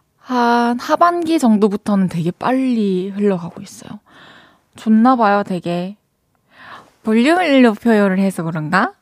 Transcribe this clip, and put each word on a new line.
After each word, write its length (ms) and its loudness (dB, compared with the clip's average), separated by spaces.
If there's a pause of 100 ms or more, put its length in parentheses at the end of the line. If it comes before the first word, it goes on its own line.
(180)
한 600 -2
하반기 580 0
정도부터는 720 0
되게 220 -4
빨리 800 -2
흘러가고 500 -4
있어요. 400 -18 (760)
좋나 400 4
봐요, 260 2
되게. 540 -6 (1080)
볼륨을 580 2
높여요를 560 2
해서 240 -2
그런가? 600 -2